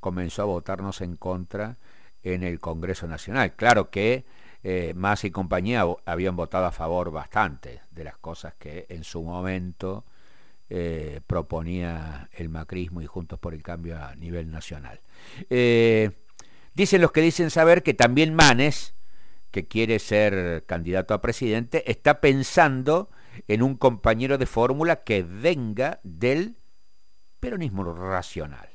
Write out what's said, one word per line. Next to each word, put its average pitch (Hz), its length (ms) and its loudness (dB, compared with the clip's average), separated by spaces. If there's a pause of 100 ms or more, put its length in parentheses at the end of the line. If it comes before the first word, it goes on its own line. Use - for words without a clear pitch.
comenzó 90 420 -4
a 104 40 0
votarnos 95 540 -4
en 87 160 -6
contra 92 600 -6 (440)
en 92 200 -2
el 87 180 -4
Congreso 85 460 -6
Nacional. 92 480 -2
Claro 110 360 4
que, 117 340 0 (380)
eh, 90 320 -2
Massa 98 340 0
y - 20 -4
compañía 95 540 0
vo-, 85 200 0
habían 90 320 -2
votado 90 300 0
a 85 60 0
favor 87 380 -2
bastante 78 720 -4 (100)
de 80 140 -14
las 73 140 -14
cosas 82 360 -12
que 80 340 -14
en 82 160 -10
su 85 180 -8
momento, 90 840 -6 (640)
eh, 80 580 -6
proponía 82 1040 -4
el 85 160 -8
macrismo 82 520 -8
y 76 60 -8
Juntos 85 320 -10
por 82 160 -8
el 76 80 -14
Cambio 85 340 -10
a 69 200 -12
nivel 82 340 -8
nacional. 78 500 -12 (480)
Eh, 117 640 6 (640)
dicen 190 260 6
los 170 120 6
que 156 100 6
dicen 165 280 4
saber 165 320 8
que 139 120 4
también 135 400 6
Manes, 143 600 6 (560)
que 95 160 -4
quiere 110 320 2
ser 98 680 2
candidato 90 480 0
a 101 80 -2
presidente, 117 680 0
está 147 300 4
pensando 139 920 4 (360)
en 107 160 2
un 131 140 2
compañero 120 600 4
de 127 100 0
fórmula 143 580 0
que 101 180 0
venga 120 800 -2
del 131 540 -2 (840)
peronismo 160 440 -4
racional. 85 920 -6